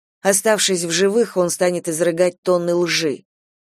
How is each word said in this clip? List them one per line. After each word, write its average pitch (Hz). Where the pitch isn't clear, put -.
Оставшись 196
в 170
живых, 196
он 175
станет 180
изрыгать 170
тонны 175
лжи. 165